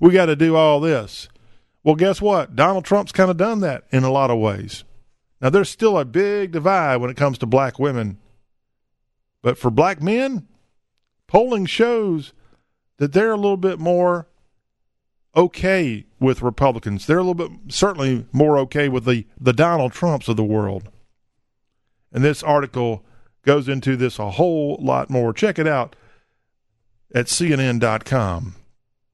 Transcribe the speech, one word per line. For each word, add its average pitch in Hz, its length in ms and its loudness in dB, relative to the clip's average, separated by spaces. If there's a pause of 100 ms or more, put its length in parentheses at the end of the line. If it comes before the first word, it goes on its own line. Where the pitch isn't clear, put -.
We 175 120 8
gotta 170 240 4
do 160 180 2
all 156 240 4
this." 143 500 -4 (540)
Well, 156 140 4
guess 185 240 2
what? 196 340 0
Donald 170 300 2
Trump's 202 260 0
kinda 185 240 2
done 208 280 -2
that 143 280 -4
in 131 140 2
a 131 80 0
lot 135 180 2
of 117 80 0
ways. 104 460 -4 (560)
Now, 135 100 0
there's 190 180 2
still 208 300 0
a 143 60 -2
big 190 480 -2
divide 160 460 0
when 123 120 -4
it 123 60 -14
comes 139 220 0
to 120 80 -4
black 127 340 0
women. 120 380 -4 (1200)
But 123 160 -2
for 123 140 -2
black 160 280 0
men, 233 460 -4 (800)
polling 220 400 0
shows 214 680 -2 (640)
that 143 140 -2
they're 220 200 2
a 214 40 0
little 202 200 0
bit 180 240 -2
more 175 480 0 (1040)
okay 170 720 0 (120)
with 131 220 2
Republicans. 113 640 -2
They're 160 140 2
a 185 40 0
little 180 120 -2
bit, 165 160 -6 (180)
certainly 135 640 -2
more 147 240 4
okay 139 320 0
with 127 160 -4
the, 120 220 0 (120)
the 127 140 2
Donald 151 400 2
Trumps 156 360 -2
of 110 100 -2
the 110 40 0
world. 104 460 -4 (1200)
And 127 140 0
this 147 180 0
article 131 640 -2 (380)
goes 139 260 2
into 131 300 -2
this 123 200 -4
a 104 120 -6
whole 151 500 -2
lot 131 300 -2
more. 120 240 -2
Check 202 240 -2
it 160 80 0
out 135 280 -2 (1200)
at 120 140 -2
C 170 240 -2
N 135 80 0
N 123 180 0
dot 110 280 0
com. 98 480 -4 (600)